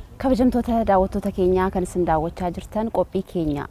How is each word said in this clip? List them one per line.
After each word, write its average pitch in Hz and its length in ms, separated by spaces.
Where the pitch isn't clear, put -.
Kabajamtoota 233 720
daawwattoota 196 440
keenyaa, 185 400
kan 185 120
isin 180 220
daawwachaa 170 460
jirtan 214 400
qophii 190 320
keenya 151 480